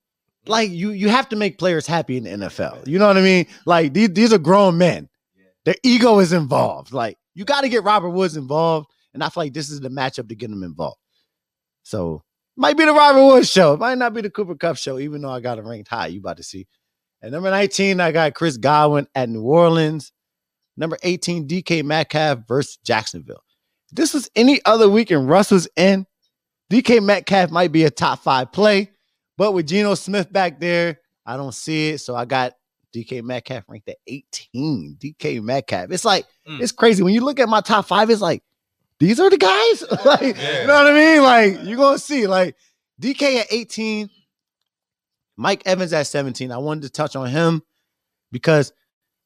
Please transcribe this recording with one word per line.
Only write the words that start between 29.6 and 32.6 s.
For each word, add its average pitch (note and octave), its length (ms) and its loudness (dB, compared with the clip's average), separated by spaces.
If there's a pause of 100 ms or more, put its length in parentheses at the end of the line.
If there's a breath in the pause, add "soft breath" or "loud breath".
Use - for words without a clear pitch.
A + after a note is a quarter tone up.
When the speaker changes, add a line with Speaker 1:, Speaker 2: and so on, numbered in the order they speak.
Speaker 1:
Geno G3+ 280 -2
Smith G3 360 -6
back F3+ 300 -2
there, E3+ 380 -2 (260)
I A#2 100 -10
don't C3+ 200 -10
see D#3 340 -6
it. D3+ 100 -6
So B2 160 -12
I A#2+ 100 -6
got B2+ 280 -2 (400)